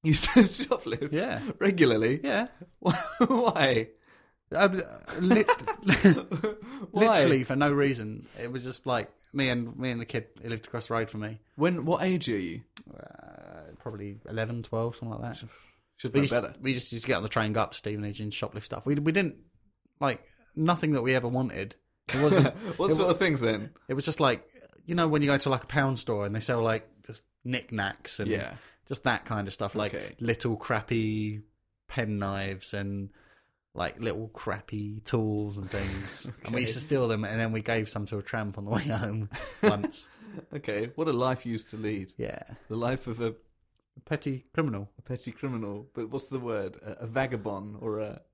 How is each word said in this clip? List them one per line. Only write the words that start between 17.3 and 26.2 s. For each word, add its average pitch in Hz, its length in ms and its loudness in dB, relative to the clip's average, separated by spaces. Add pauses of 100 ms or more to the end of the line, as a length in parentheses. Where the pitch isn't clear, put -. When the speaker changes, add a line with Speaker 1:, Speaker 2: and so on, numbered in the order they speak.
Speaker 2:
go 110 100 2
up - 100 -2
to - 60 -8
Stevenage 104 420 -6
and 107 120 -6
shoplift - 320 -8
stuff. - 220 -8
We, 143 100 2
we 151 160 0
didn't, 180 240 0 (640)
like, 135 220 -2 (320)
nothing 160 380 2
that 127 100 2
we 131 120 4
ever 123 140 2
wanted. 113 460 -2 (340)
It 131 140 0
wasn't 147 320 8
Speaker 1:
<laughs> 196 240 -8
What 190 120 2
Speaker 2:
it 156 40 4
Speaker 1:
sort 180 140 4
Speaker 2:
wa- 175 40 6
Speaker 1:
of - 60 2
things 160 220 2
then? 110 300 0 (180)
Speaker 2:
It 131 60 -2
was 143 100 -4
just 160 160 -2
like, 131 260 2 (380)
you 170 100 -4
know, 170 140 4
when 151 140 4
you 139 60 4
go 143 100 6
to, 143 120 0
like, 127 140 0
a - 40 -18
pound 135 300 2
store 104 280 -2